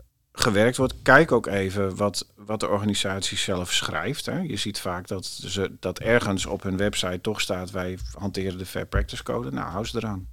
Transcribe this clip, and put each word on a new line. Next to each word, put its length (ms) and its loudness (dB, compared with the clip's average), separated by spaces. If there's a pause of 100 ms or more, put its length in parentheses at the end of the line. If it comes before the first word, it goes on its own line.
(320)
gewerkt 440 4
wordt. 260 2
Kijk 300 8
ook 140 4
even 500 0
wat, 300 0 (100)
wat 240 -6
de 80 0
organisatie 680 0
zelf 340 -2
schrijft, 540 -2
hè. 120 -2
Je 180 -2
ziet 240 -4
vaak 280 -4
dat 180 -6
ze, 540 -4
dat 180 -4
ergens 480 2
op 160 -6
hun 140 -2
website 440 0
toch 200 -2
staat: 300 -4
"Wij 280 -4 (200)
hanteren 400 -4
de 80 -8
fair 200 -6
practice 360 -2
code." 300 -4
Nou, 180 -4
hou 160 -4
ze 100 -8
eraan. 360 -4